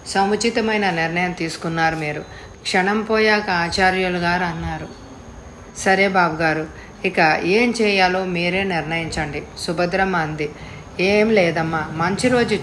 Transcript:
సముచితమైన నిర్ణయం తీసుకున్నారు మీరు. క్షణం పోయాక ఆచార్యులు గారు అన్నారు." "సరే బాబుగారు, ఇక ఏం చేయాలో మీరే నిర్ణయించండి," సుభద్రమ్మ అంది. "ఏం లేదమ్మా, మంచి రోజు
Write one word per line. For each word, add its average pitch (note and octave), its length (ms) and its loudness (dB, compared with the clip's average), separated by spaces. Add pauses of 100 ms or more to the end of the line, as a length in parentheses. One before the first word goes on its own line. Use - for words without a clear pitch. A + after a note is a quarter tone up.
సముచితమైన G#3+ 840 2
నిర్ణయం E3+ 420 0
తీసుకున్నారు E3 640 -2
మీరు. D3+ 260 -4 (400)
క్షణం G3+ 400 2
పోయాక G#3+ 480 2
ఆచార్యులు F#3 680 2
గారు F3 260 0
అన్నారు." E3 640 -8 (680)
"సరే G3 300 4
బాబుగారు, D#3+ 600 2 (380)
ఇక F#3 140 0 (240)
ఏం A3 380 2
చేయాలో F#3+ 440 2
మీరే F3+ 380 0
నిర్ణయించండి," D#3+ 800 -4 (160)
సుభద్రమ్మ F3+ 560 0
అంది. D#3 340 -2 (500)
"ఏం G#3 300 4
లేదమ్మా, E3 600 2
మంచి F3+ 380 0
రోజు A#3+ 340 2